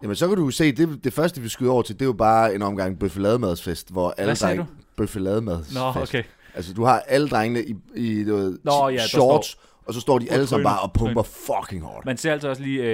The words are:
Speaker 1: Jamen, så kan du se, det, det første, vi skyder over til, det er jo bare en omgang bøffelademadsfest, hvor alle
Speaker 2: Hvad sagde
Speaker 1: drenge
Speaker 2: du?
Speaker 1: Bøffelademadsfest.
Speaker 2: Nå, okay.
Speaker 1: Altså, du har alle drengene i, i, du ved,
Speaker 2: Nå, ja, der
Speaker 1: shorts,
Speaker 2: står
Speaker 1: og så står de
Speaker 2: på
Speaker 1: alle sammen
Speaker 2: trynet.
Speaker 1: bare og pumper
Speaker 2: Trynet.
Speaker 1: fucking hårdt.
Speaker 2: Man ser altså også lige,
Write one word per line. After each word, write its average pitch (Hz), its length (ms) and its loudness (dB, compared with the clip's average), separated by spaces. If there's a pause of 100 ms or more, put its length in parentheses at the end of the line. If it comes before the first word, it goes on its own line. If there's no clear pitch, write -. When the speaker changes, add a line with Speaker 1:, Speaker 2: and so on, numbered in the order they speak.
Speaker 1:
Jamen, 190 140 -4
så 170 120 2
kan 202 80 2
du 156 140 2
se, 151 220 2
det, 147 320 0
det 127 80 -2
første, 165 280 -2
vi 113 80 -8
skyder 123 240 0
over 120 100 4
til, 107 120 -6
det 92 80 -6
er 135 40 0
jo 127 60 2
bare 110 420 4
en 101 80 -2
omgang 98 360 -2
bøffelademadsfest, 98 960 -2
hvor 90 180 -2
alle 101 180 -4
Speaker 2:
Hvad - 80 0
sagde 92 200 0
Speaker 1:
drenge - 160 -6
Speaker 2:
du? - 40 -20 (200)
Speaker 1:
Bøffelademadsfest. 98 840 -4
Speaker 2:
Nå, 127 240 -2
okay. 123 200 -4 (320)
Speaker 1:
Altså, 90 200 -10
du 113 100 0
har 120 160 6
alle 143 280 2
drengene 117 360 0
i, 113 100 -6 (220)
i, 110 280 -2
du 104 120 0
ved, 95 280 0
Speaker 2:
Nå, 143 240 4
ja, 131 80 -2
der 120 60 0
Speaker 1:
shorts, 127 460 4
Speaker 2:
står - 140 -18 (240)
Speaker 1:
og 113 80 -8
så 123 60 -8
står 131 180 4
de 117 80 -4
Speaker 2:
på - 80 -4
Speaker 1:
alle 135 120 2
sammen 107 180 0
Speaker 2:
trynet. 101 120 2
Speaker 1:
bare 98 40 -2
og 95 120 -4
pumper 113 300 2
Speaker 2:
Trynet. - 400 -4
Speaker 1:
fucking 90 220 -10
hårdt. - 220 -14
Speaker 2:
Man 127 100 -4
ser 156 160 -2
altså 147 160 -4
også 131 140 -6
lige, 135 200 -2 (120)